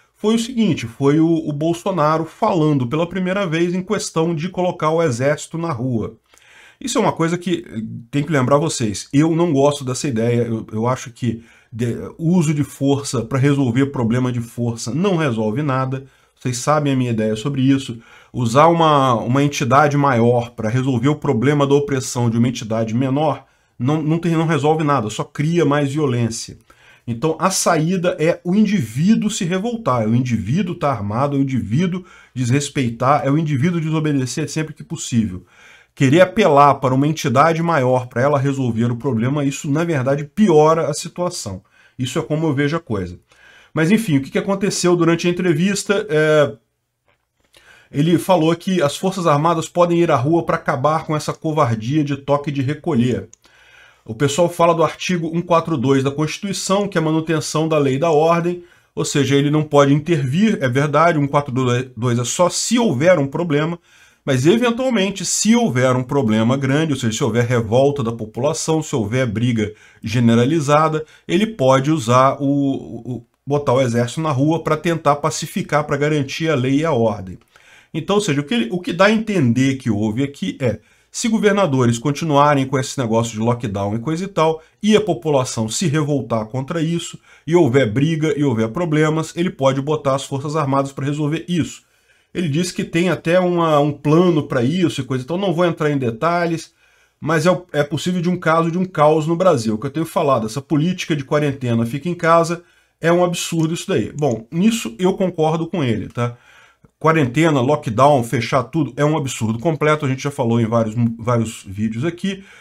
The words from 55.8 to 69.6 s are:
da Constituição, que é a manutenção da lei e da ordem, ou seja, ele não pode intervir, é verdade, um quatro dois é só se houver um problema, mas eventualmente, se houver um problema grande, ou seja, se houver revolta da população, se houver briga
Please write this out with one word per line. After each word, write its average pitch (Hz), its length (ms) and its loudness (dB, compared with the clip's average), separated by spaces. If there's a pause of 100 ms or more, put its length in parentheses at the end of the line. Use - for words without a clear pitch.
da 135 80 -2
Constituição, 190 760 -4
que 196 100 -4
é 165 40 0
a - 20 -2
manutenção 156 640 -2
da 156 100 0
lei 135 180 2
e 139 40 -2
da 165 120 2
ordem, 170 520 2 (300)
ou 160 120 -4
seja, 139 300 2
ele 143 140 4
não 151 140 2
pode 143 300 4
intervir, 151 680 0
é 135 60 0
verdade, 147 500 2
um 143 80 2
quatro 143 280 -2 (420)
dois 120 240 -2
é 123 60 -4
só - 240 0
se - 280 -2
houver 175 400 2
um 139 80 0
problema, 160 540 -2 (460)
mas 131 200 0
eventualmente, 233 800 2
se 220 300 2
houver 131 400 2
um 127 80 -2
problema 117 540 2
grande, 139 340 0
ou 131 80 -2
seja, 110 180 -2
se 156 60 -2
houver 117 220 0
revolta 123 580 2
da 113 80 -2
população, 139 720 -4
se - 100 -8
houver 123 320 0
briga 110 480 -2 (300)